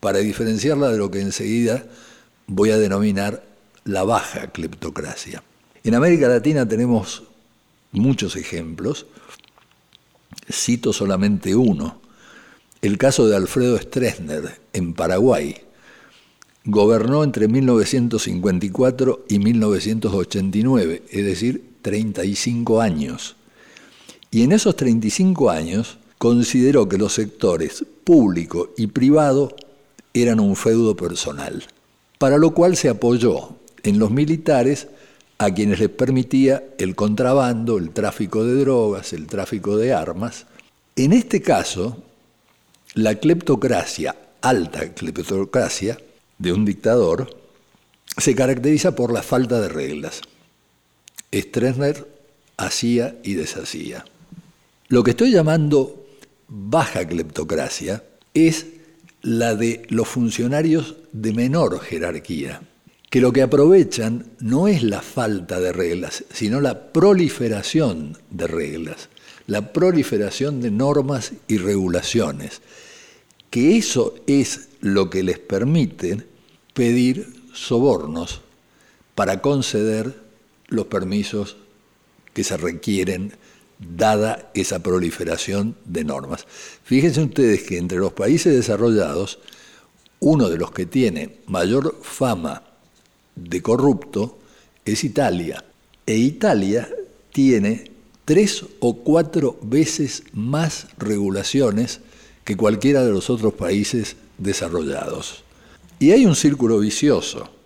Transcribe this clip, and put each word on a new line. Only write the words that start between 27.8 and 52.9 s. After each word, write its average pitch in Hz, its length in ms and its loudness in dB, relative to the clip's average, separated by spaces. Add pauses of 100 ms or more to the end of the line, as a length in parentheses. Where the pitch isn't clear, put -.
público 87 720 4
y 110 120 -2
privado 139 680 4 (580)
eran 120 280 2
un 101 160 2
feudo 113 400 2
personal, 85 680 -8 (560)
para 139 180 4
lo 160 160 6
cual 175 240 4
se - 120 2
apoyó 113 600 0 (340)
en 104 160 2
los 107 100 2
militares 147 800 0 (500)
a 101 160 0
quienes 101 240 0
les 104 100 2
permitía 131 760 2 (140)
el 92 180 -4
contrabando, 117 840 0
el 85 120 -4
tráfico 104 540 -4
de 123 120 0
drogas, 117 560 0
el 78 160 -12
tráfico 101 480 -4
de 117 160 2
armas. 90 540 -6 (500)
En 139 160 4
este 226 280 2
caso, 110 640 -2 (920)
la 107 200 2
cleptocracia, 120 1000 0 (240)
alta 80 540 -2
cleptocracia 98 1040 -4 (420)
de 87 140 -2
un 101 120 2
dictador, 104 760 0 (760)
se - 180 2
caracteriza 131 640 0
por 120 160 0
la 104 100 -2
falta 123 380 0
de 98 80 -2
reglas. 73 540 -8 (1120)
Stroessner 127 760 -2 (480)
hacía 117 640 -2